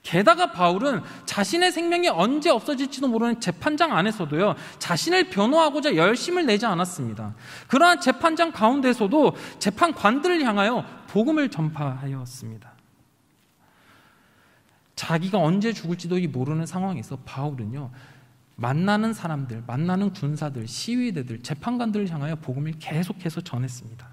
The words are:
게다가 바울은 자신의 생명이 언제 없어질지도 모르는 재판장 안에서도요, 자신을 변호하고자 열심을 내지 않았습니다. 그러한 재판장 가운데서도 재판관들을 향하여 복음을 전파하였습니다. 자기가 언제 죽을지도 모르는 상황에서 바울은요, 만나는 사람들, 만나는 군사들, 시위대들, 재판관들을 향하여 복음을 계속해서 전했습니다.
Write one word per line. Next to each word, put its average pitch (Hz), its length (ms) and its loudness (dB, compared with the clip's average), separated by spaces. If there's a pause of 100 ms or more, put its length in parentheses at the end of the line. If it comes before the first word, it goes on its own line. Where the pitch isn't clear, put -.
게다가 330 460 4
바울은 185 500 2 (220)
자신의 330 480 2
생명이 339 360 0
언제 262 400 2
없어질지도 269 600 0
모르는 233 320 0
재판장 302 520 0
안에서도요, 180 640 0 (240)
자신을 330 520 0
변호하고자 277 680 2
열심을 247 500 2
내지 208 180 2
않았습니다. 127 720 -4 (320)
그러한 339 340 6
재판장 320 520 2
가운데서도 247 840 4 (220)
재판관들을 302 880 2
향하여 208 420 0 (220)
복음을 285 420 2
전파하였습니다. 135 1200 -6 (2250)
자기가 185 440 -2
언제 196 340 2
죽을지도 175 440 -4 (140)
모르는 147 360 -2
상황에서 180 580 -6
바울은요, 135 680 -8 (640)
만나는 196 580 0
사람들, 135 540 -6
만나는 185 460 0
군사들, 143 560 -6
시위대들, 175 720 -4
재판관들을 208 680 -4
향하여 156 260 -4
복음을 151 420 -6
계속해서 170 640 -6
전했습니다. 123 720 -8